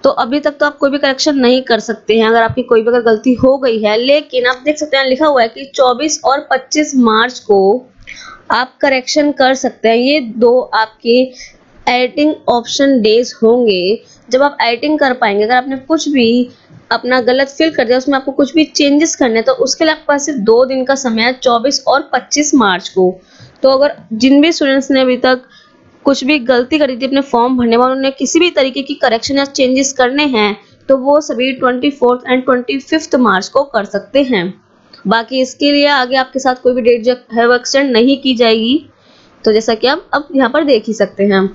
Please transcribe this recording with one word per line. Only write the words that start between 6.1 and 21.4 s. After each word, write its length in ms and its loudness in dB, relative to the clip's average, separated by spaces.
और 260 -2
पच्चीस 460 -4
मार्च 440 2
को 460 0
आप 300 -2
correction 520 0
कर 220 2
सकते 340 -4
हैं। 80 2
ये 240 0
दो 400 0
आपके 600 -2
editing 460 0
option 540 0
days 300 0
होंगे 600 2
जब 120 2
आप 200 0
editing 360 -2
कर 140 0
पाएंगे। 320 -2
अगर 120 0
आपने 220 -4
कुछ 300 -4
भी 400 2
अपना 280 -2
गलत 280 0
fill 220 -2
कर 140 -2
दिया, 140 0
उसमें 180 -2
आपको 160 -4
कुछ 220 -2
भी 120 4
changes 500 0
करने 180 0
हैं, 100 0
तो 100 0
उसके 300 -2
लिए 80 0
आपके 160 -8
पास 180 -2
सिर्फ 140 -6
दो 240 4
दिन 200 -4
का 120 0
समय 260 -2
है, 120 0
चौबीस 520 0